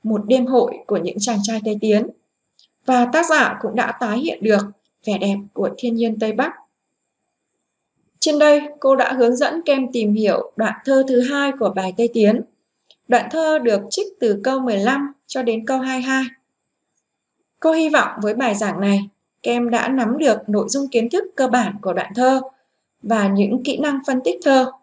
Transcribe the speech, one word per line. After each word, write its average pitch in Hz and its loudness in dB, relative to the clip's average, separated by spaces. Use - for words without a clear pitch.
một 214 -2
đêm 247 4
hội 247 2
của 202 -2
những - -4
chàng 208 -2
trai 220 -4
Tây 214 -2
Tiến. 214 2
Và 247 4
tác 330 4
giả 294 2
cũng 220 -4
đã 220 -2
tái 220 -2
hiện 320 -4
được 208 4
vẻ 202 -2
đẹp 196 0
của 190 -2
thiên 233 -4
nhiên 226 0
Tây 220 0
Bắc. 285 -2
Trên 294 0
đây, 294 6
cô 269 4
đã 262 0
hướng 247 4
dẫn 294 -2
các 285 2
em 262 -2
tìm 214 0
hiểu 214 0
đoạn 214 -2
thơ 269 4
thứ 247 4
hai 277 0
của 214 0
bài 190 -4
Tây 233 2
Tiến. 220 4
Đoạn 220 2
thơ 311 2
được 214 0
trích 403 -4
từ 202 0
câu 262 0
mười 233 -2
lăm 269 0
cho 254 -6
đến 226 -2
câu 262 -2
hai 262 -4
mươi 247 -6
hai. 269 -2
Cô 320 2
hy 320 2
vọng 277 2
với 208 -2
bài 233 0
giảng 196 -4
này, 202 0
các 240 -2
em 240 0
đã 233 0
nắm 254 0
được 294 2
nội 208 0
dung 277 -4
kiến 233 0
thức 392 0
cơ 262 0
bản 220 0
của 185 -4
đoạn 180 -6
thơ 262 2
và 214 0
những 208 0
kỹ 294 -4
năng 285 -2
phân 254 -2
tích - -2
thơ. 262 4